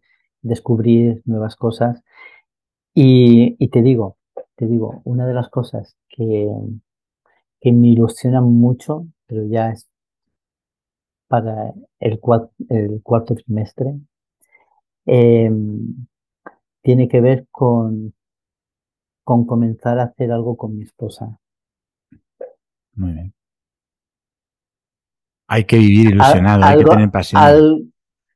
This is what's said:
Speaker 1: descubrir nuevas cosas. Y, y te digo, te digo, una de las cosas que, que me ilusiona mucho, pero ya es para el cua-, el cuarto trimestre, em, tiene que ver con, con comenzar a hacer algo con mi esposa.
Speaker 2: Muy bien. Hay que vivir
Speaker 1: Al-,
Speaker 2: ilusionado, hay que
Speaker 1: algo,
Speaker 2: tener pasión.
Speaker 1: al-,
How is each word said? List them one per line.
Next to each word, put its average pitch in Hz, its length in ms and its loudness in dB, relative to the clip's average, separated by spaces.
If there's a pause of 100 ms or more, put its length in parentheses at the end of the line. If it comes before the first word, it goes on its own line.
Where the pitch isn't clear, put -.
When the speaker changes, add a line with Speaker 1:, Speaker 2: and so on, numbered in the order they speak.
(420)
Speaker 1:
descubrir 117 840 -2
nuevas 107 300 -6
cosas. 120 480 -6 (920)
Y, 123 680 4
y 127 100 -2
te 123 120 0
digo, 113 360 -2 (380)
te 113 120 -8
digo, 113 380 -6
una 127 220 -6
de 127 60 -6
las 123 160 -6
cosas 117 460 -10 (140)
que, 107 400 -6 (1120)
que 127 100 2
me 120 180 4
ilusiona 117 520 0
mucho, 123 680 0 (200)
pero 110 200 -10
ya 113 240 -4
es 107 160 -16 (1400)
para 110 460 -6 (260)
el 110 200 -6
cua-, 117 320 -2 (180)
el 107 320 -6
cuarto 117 340 -4
trimestre, 123 640 -8 (1080)
em, 113 1000 0 (760)
tiene 127 260 2
que 123 140 0
ver 127 300 0
con, 110 640 -4 (1120)
con 120 240 0
comenzar 117 520 -4
a 127 40 -2
hacer 120 280 -8
algo 117 260 -6
con 110 200 -12
mi 104 60 -16
esposa. 110 560 -16 (1600)
Speaker 2:
Muy 92 180 -8
bien. 87 200 -14 (2250)
Hay 113 180 -2
que 117 120 2
vivir 107 300 6
Speaker 1:
Al-, 101 60 4
Speaker 2:
ilusionado, 101 500 4
hay 143 120 6
que 151 60 6
Speaker 1:
algo, 156 100 6
Speaker 2:
tener 107 200 4
pasión. 98 300 0
Speaker 1:
al-, 151 500 4 (440)